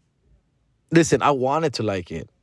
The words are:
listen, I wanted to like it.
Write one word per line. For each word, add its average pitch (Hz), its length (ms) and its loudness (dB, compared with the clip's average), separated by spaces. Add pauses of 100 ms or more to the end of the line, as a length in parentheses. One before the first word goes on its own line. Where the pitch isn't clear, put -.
(920)
listen, 156 300 4
I 135 100 2
wanted 139 440 0
to 120 80 -6
like 98 280 -4
it. 80 180 -12 (140)